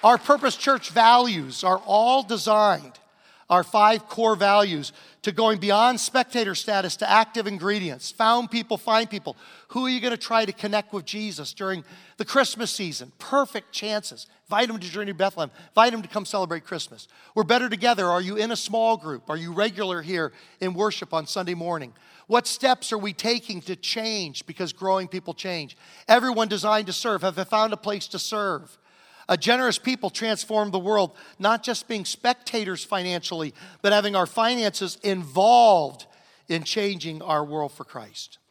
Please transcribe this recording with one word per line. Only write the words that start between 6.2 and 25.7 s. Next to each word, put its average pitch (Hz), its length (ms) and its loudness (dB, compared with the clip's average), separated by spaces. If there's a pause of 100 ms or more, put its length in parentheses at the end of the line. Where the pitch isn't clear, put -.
status 190 400 -2
to 208 120 -4
active 220 380 2
ingredients. 190 640 -4
Found 233 400 2
people, 226 300 -4
find 226 280 0
people. 185 300 -10 (300)
Who 254 180 -4
are 254 40 -2
you 254 100 -2
gonna 240 180 -4
try 226 280 0
to 196 60 -6
connect 208 400 -4
with 185 140 -8
Jesus 196 480 -10
during 190 320 -8 (320)
the 214 80 -4
Christmas 240 460 0
season? 143 480 -8
Perfect 262 520 -2
chances. 214 540 -8 (220)
Invite 226 220 0
'em 220 100 -6
to 180 100 -12
Journey 202 220 -8
to 175 60 -10
Bethlehem. 175 340 -2 (160)
Invite 233 260 4
'em 226 80 -6
to 180 60 -12
come 202 180 -8
celebrate 170 400 -6
Christmas. - 420 -12 (280)
We're 208 80 2
better 240 260 2
together. 202 380 2
Are 175 140 2
you 185 140 -6
in 220 160 -2
a 233 40 -4
small 226 420 0
group? 151 320 -12
Are 151 80 -4
you 170 160 -10
regular 185 480 -2
here 165 320 -4 (260)
in 185 140 -4
worship 190 400 -4
on 160 140 -2
Sunday 180 260 -6
morning? 165 400 -8 (320)
What 233 220 2
steps - 440 0
are 226 60 -4
we 202 160 -4
taking 226 480 -4
to 185 140 -10
change? 214 720 -8
Because 170 260 -8
growing 190 340 -2
people 175 280 -10
change. 170 420 -10 (300)